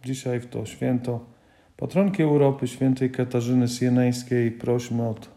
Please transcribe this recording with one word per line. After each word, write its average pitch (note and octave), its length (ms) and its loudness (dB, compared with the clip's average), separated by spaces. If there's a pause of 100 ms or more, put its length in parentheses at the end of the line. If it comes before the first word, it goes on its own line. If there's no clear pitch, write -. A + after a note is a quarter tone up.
Dzisiaj B2+ 360 -4
w A#2+ 60 -16
to A2 200 -8
święto B2 580 -2 (520)
patronki F#3+ 460 0
Europy, C#3+ 460 4
świętej C3 420 0
Katarzyny B2 580 0
Sienejskiej, B2 840 2
prośmy A#2 560 -2
o A2 60 -4
to. - 220 -16